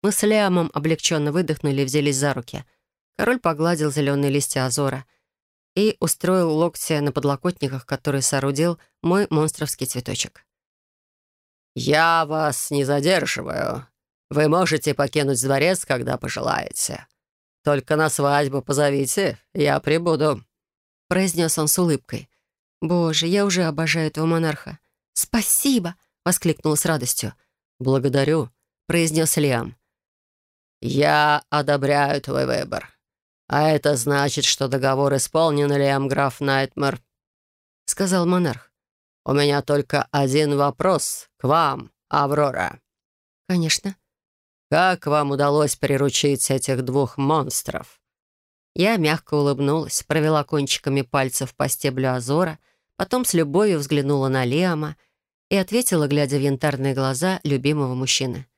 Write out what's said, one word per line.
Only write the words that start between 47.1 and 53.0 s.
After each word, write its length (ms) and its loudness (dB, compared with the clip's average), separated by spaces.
монстров?" 840 -2
Я 220 2
мягко 380 0
улыбнулась, 680 0
провела 420 0
кончиками 580 -2
пальцев 520 -2
по 140 -2
стеблю 460 -2
Азора, 440 -2
потом 300 -2